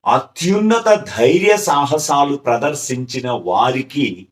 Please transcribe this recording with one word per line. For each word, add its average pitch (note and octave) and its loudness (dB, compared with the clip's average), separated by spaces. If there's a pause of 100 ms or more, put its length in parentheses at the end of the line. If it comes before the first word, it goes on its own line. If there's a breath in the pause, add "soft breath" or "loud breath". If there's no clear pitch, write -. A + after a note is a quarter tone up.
(140)
అత్యున్నత G#3+ 0 (300)
ధైర్య F#3+ 4
సాహసాలు C#3+ 0 (100)
ప్రదర్శించిన B2 -4 (180)
వారికి A#2 -2